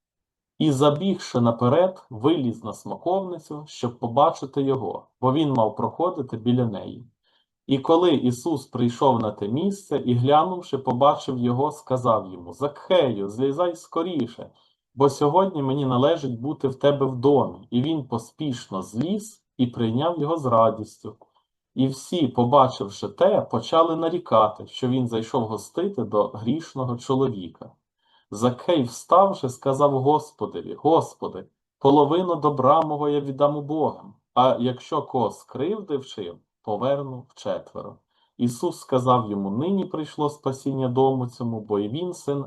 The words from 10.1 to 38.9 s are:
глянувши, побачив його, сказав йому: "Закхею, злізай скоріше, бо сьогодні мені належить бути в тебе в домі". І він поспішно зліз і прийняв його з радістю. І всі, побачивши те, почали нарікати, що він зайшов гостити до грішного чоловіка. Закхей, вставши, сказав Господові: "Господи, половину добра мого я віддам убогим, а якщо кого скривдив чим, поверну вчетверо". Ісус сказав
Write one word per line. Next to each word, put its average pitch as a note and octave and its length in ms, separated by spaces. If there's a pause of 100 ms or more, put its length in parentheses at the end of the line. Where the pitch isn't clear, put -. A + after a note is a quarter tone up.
глянувши, D3 640
побачив C3 600
його, A#2+ 340
сказав A2+ 640
йому: F2 200
"Закхею, C3 760
злізай C#3 460
скоріше, E3 760 (440)
бо C#3 140
сьогодні D#3 540
мені C3+ 220
належить C3 560
бути D3 260
в C3 80
тебе C#3 300
в C3 100
домі". B2 540
І A#2+ 120
він D3+ 260
поспішно A#2 760
зліз D3 600 (140)
і B2+ 100
прийняв B2+ 520
його D#3 180
з C#3+ 80
радістю. A2 680 (640)
І C3 80
всі, C#3 400
побачивши B2 800
те, F#3 340
почали E3 540
нарікати, A#2+ 720
що - 200
він B2+ 200
зайшов A2+ 360
гостити A#2+ 600
до G#2 240
грішного B2 680
чоловіка. A#2+ 760 (600)
Закхей, A#2+ 520
вставши, F3+ 680
сказав C3+ 520
Господові: G#2 720
"Господи, A#2+ 720 (340)
половину D3+ 560
добра C#3+ 460
мого D3 280
я D3 120
віддам C#3+ 360
убогим, C#3+ 560 (200)
а B2+ 260
якщо B2+ 420
кого A#2 300
скривдив D3+ 760
чим, F2 340 (220)
поверну B2+ 680
вчетверо". - 680 (420)
Ісус A#2+ 420
сказав B2 520